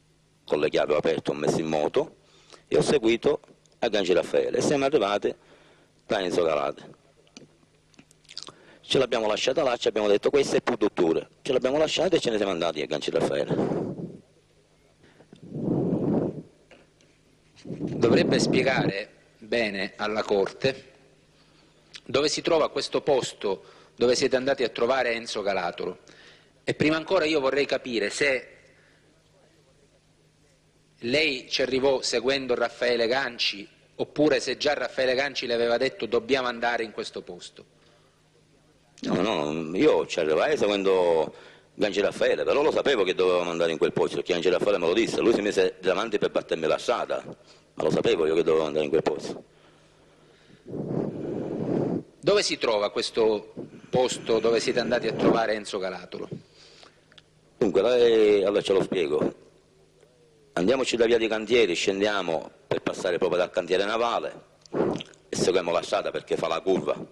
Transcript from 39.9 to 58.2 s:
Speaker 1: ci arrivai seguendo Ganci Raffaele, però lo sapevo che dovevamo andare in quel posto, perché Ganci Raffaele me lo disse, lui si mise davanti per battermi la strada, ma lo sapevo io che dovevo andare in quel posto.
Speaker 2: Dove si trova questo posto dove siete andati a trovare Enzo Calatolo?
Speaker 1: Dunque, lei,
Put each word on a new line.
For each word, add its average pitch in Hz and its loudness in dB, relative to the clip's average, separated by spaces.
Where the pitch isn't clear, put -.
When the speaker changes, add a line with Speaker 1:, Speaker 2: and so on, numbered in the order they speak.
Speaker 1:
ci - -4
arrivai 87 2
seguendo 95 2
Ganci 101 -2
Raffaele, 95 0
però 101 2
lo 151 4
sapevo 104 0
che 90 0
dovevamo 90 2
andare 85 0
in 78 -4
quel 80 2
posto, 82 -2
perché - -4
Ganci 85 0
Raffaele 90 2
me 85 -2
lo 85 2
disse, 107 0
lui 101 4
si 101 0
mise 95 0
davanti 101 0
per 95 0
battermi 82 -4
la 76 2
strada, 69 -2
ma 80 -8
lo 78 2
sapevo 82 2
io 78 2
che 85 2
dovevo 80 2
andare 76 -2
in 71 -4
quel 80 2
posto. - -6
Speaker 2:
Dove 196 2
si 156 -4
trova 104 0
questo 110 0
posto 123 0
dove 113 2
siete 120 0
andati 120 -2
a 107 -2
trovare 113 2
Enzo 104 -6
Calatolo? 92 -8
Speaker 1:
Dunque, 95 2
lei, 110 6